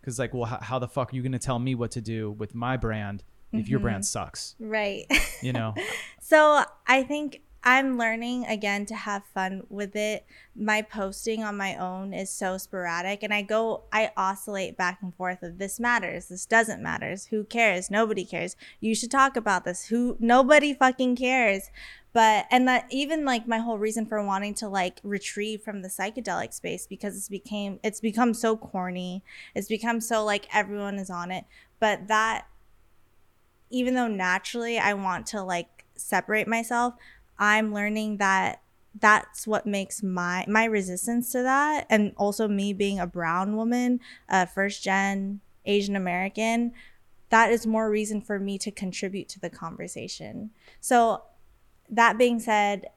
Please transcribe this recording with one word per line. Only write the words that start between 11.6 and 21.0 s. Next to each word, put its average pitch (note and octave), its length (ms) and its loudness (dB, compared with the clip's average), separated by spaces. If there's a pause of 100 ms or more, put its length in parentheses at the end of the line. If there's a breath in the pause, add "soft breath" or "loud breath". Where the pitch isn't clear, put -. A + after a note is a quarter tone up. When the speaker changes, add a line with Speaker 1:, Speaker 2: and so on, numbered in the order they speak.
Speaker 2:
own F#3 380 -8
is F#3+ 180 -6
so F#3+ 260 -4
sporadic, F3+ 640 -6
and G#3 120 -4
I G#3 100 0
go, A3 400 -2 (100)
I G#3+ 240 2
oscillate F#3+ 600 -4
back F#3 260 -2
and F3+ 100 -8
forth F3+ 300 -6
of F3 160 -12
this G3 200 -8
matters, A#3 500 -2
this F3+ 180 -12
doesn't A3+ 340 2
matters, - 460 -6
who G#3+ 160 -2
cares, G3+ 480 0
nobody G#3 340 0
cares, F3+ 300 -6 (240 loud breath)
you A3 160 0
should A#3 160 -4
talk C4+ 260 4
about G3+ 280 0
this, F3+ 200 -6
who, A#3+ 340 0
nobody C4+ 540 8
fucking B3+ 440 2